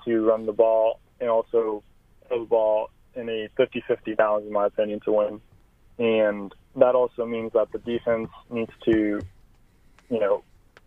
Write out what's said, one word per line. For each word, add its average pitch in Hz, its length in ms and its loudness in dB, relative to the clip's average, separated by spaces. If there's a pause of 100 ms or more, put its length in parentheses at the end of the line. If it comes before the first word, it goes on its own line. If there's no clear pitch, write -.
to 113 200 0
run 110 200 2
the 107 80 -4
ball 113 480 2 (180)
and 123 100 -2
also 113 540 0 (460)
throw 120 100 -2
the 113 60 -8
ball 110 460 2 (220)
in 117 140 -10
a 110 300 -6
fifty-fifty 120 560 -2
balance, 107 340 0
in 107 60 -12
my 104 140 0
opinion, 104 340 -2
to 107 100 -4
win. 107 300 0 (580)
And 107 560 0 (220)
that 127 180 4
also 123 300 -2
means 113 260 -8
that 107 220 0
the 110 60 -8
defense 117 500 -4 (200)
needs 117 220 -6 (140)
to, 107 340 2 (880)
you 117 100 -2
know, 104 240 0 (440)